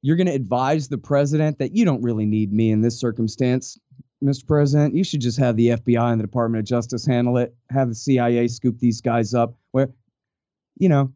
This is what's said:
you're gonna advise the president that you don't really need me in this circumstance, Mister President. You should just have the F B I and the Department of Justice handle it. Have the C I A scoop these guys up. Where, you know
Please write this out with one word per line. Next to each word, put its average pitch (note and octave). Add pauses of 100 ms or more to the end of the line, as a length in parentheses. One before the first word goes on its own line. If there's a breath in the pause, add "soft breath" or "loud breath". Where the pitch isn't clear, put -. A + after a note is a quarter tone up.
you're D3+
gonna F3+
advise C3
the C#3
president D3
that C#3
you A3+
don't C3
really A2
need G#2+
me A2
in G#2+
this A#2
circumstance, B2 (420)
Mister C#3
President. D3
You F#3
should D3
just A#2+
have B2
the A#2
F A#2
B A#2+
I A#2+
and A2+
the G#2+
Department A#2
of G#2
Justice A#2+
handle B2
it. A#2+ (160)
Have B2+
the A2+
C B2+
I A#2+
A A#2+
scoop A#2+
these A#2
guys A#2
up. A#2+ (140)
Where, C3+ (840)
you F#3+
know C#3+